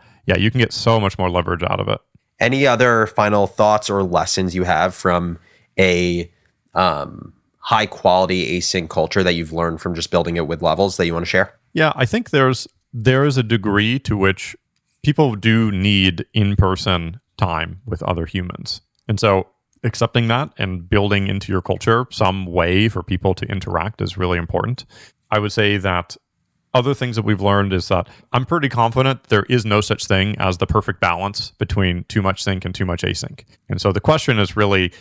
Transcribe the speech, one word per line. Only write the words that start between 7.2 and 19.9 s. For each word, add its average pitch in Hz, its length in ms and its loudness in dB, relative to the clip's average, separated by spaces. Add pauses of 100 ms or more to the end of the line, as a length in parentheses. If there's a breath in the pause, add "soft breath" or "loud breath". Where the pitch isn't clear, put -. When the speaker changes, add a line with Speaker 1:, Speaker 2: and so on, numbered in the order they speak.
Speaker 2:
high 107 260 0
quality 90 720 2
async 87 320 -4
culture 82 340 0
that 90 100 2
you've 82 180 -4
learned 82 300 -4
from 90 120 -6
just 82 180 -6
building 85 260 0
it 80 100 -2
with 80 140 -6
Levels 87 340 0
that 87 100 0
you 82 80 0
wanna 82 120 -4
share? 95 280 0 (200)
Speaker 1:
Yeah, 160 220 2
I 131 100 0
think 226 240 -2
there's, 131 360 2 (280)
there 131 320 2
is 139 120 0
a 123 60 2
degree 107 560 0
to 107 160 -4
which 95 400 0 (480)
people 143 320 2
do 113 360 2
need 95 640 2
in-person 95 840 2 (180)
time 85 480 -2
with 107 180 -6
other 85 220 -2
humans. - 560 -8 (280)
And 104 100 -2
so 98 280 2 (360)
accepting 117 440 0